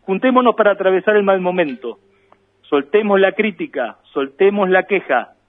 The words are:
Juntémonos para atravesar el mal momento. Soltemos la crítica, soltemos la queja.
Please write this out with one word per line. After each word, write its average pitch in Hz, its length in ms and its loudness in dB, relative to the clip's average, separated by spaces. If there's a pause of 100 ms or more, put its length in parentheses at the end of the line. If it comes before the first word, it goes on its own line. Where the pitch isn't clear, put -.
Juntémonos 247 560 0
para 208 160 2
atravesar 190 420 0
el 208 80 2
mal 196 180 2
momento. 165 600 -4 (640)
Soltemos 196 580 0
la 190 100 4
crítica, 165 680 -6 (140)
soltemos 190 580 0
la 185 180 0
queja. 135 460 -4 (140)